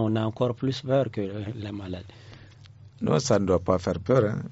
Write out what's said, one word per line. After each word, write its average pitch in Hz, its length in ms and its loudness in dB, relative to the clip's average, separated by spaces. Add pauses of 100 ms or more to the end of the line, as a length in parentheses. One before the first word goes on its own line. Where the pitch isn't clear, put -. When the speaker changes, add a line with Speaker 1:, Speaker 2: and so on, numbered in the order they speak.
Speaker 1:
on 110 100 2
a 110 100 0
encore 120 300 -2
plus 131 280 -4
peur 131 280 2
que 107 100 -4 (360)
la 104 160 -8
maladie. 92 340 -10 (960)
Speaker 2:
Non, - 160 2
ça 104 220 4
ne 101 40 0
doit 90 140 4
pas 92 220 2
faire 87 180 -2
peur, 123 260 4
hein, 104 280 -2